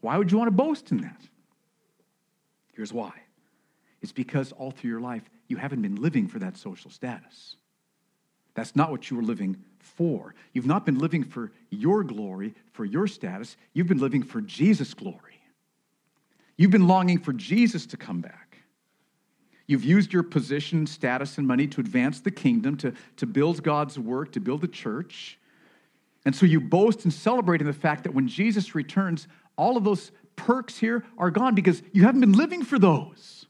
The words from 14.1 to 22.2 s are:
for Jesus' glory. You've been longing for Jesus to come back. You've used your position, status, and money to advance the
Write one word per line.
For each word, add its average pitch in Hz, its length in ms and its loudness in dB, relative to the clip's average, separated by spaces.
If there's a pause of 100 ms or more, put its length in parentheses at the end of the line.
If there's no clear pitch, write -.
for - 180 -8
Jesus' 151 520 0
glory. - 480 -16 (1160)
You've 180 140 6
been 190 160 6
longing 180 320 4
for 147 140 -6
Jesus 170 540 0
to - 100 -16
come 90 220 -10
back. - 380 -18 (1120)
You've 131 160 0
used 180 300 4
your 180 100 2
position, 147 640 -2
status, 139 500 -6
and 143 80 -2
money 131 220 2
to 143 140 -6
advance 123 380 -2
the 202 120 -4